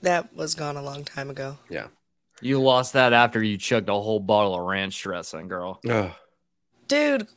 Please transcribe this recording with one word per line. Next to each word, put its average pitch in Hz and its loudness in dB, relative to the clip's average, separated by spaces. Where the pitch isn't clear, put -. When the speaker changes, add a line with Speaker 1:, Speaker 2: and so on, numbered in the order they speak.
Speaker 1:
that 175 -2
was 156 -6
gone 147 -8
a 139 -10
long 143 -12
time 139 -10
ago. 135 -10
Speaker 2:
Yeah. - -10
Speaker 3:
You 135 0
lost 127 4
that 127 6
after 117 4
you 107 0
chugged 104 0
a 101 2
whole 104 0
bottle 101 4
of 87 -4
ranch 95 -4
dressing, 87 -8
girl. 90 -8
Speaker 2:
Ugh. 104 0
Speaker 1:
Dude, 285 2